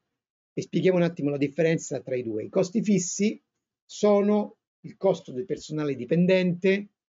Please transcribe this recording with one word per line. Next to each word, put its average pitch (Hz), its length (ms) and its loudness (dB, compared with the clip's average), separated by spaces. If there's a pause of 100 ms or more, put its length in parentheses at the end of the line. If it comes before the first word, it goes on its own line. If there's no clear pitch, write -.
(540)
e - 80 -6
spieghiamo 180 360 0
un 175 60 4
attimo 165 260 -2
la 143 80 -4
differenza 151 640 -2
tra 131 140 -6
i 127 80 -4
due. 110 220 -6
I - 40 -12
costi 190 320 0
fissi 202 600 0 (420)
sono 208 720 2 (280)
il 147 100 -16
costo - 380 -2
del 127 120 -6
personale 151 500 -6
dipendente, 180 920 2 (240)